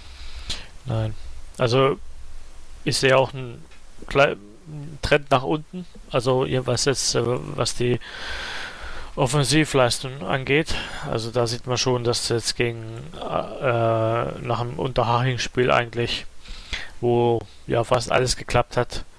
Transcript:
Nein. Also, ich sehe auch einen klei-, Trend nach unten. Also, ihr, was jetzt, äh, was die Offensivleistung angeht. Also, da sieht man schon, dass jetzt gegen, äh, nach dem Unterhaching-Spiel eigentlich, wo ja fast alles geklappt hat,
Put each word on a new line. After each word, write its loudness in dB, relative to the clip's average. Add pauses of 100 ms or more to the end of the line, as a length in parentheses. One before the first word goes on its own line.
(840)
Nein. -2 (440)
Also, 4 (840)
ich 0
sehe 6
auch 4
einen -10 (440)
klei-, 4 (640)
Trend 2
nach 4
unten. -4 (260)
Also, 4
ihr, 0
was 2
jetzt, 2
äh, 2
was -2
die 2 (1160)
Offensivleistung 2
angeht. 2 (340)
Also, -2
da 2
sieht -4
man 0
schon, 2
dass 0
jetzt 0
gegen, -2 (320)
äh, 2 (160)
nach -2
dem -4
Unterhaching-Spiel 2
eigentlich, 0 (760)
wo 4 (280)
ja 2
fast 2
alles 4
geklappt 2
hat, -2 (140)